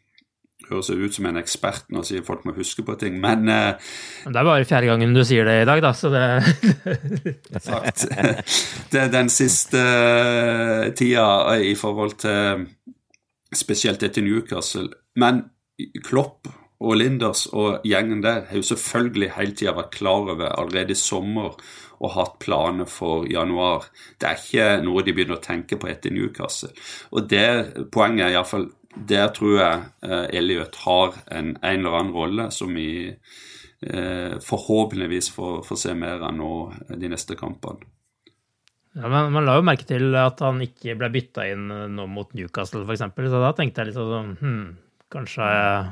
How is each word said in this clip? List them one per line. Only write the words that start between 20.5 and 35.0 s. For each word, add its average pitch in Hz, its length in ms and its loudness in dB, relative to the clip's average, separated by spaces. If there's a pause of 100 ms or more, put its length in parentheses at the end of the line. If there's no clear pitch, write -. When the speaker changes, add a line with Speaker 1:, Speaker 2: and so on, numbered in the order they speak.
Speaker 1:
allerede 92 400 -2
i - 60 -2
sommer 101 560 -4 (400)
og - 180 -6
hatt 92 260 0
planer 87 480 0
for 82 400 -2
januar. 87 600 0 (240)
Det - 160 -2
er 82 80 -2
ikke - 300 2 (160)
noe 90 200 2
de 92 80 0
begynner 87 240 0
å - 80 -10
tenke 82 320 -6
på - 160 -6
etter - 240 -6
Newcastle. - 540 -6 (380)
Og - 200 -2
der, 113 380 4 (240)
poenget 107 400 4
er - 0 -
i 90 80 2
hvert 90 100 0
fall, 95 220 -4 (260)
der 101 340 2
tror 104 300 4
jeg, 87 220 4 (180)
eh, 87 240 -4 (160)
Elliot 87 360 -2
har 92 500 2
en, 80 260 -6
en 87 240 -2
eller 87 240 0
annen 92 160 -2
rolle 92 340 -2
som 92 240 -6
vi, 80 140 -4 (960)
eh, 90 580 -6
forhåpentligvis 101 920 -2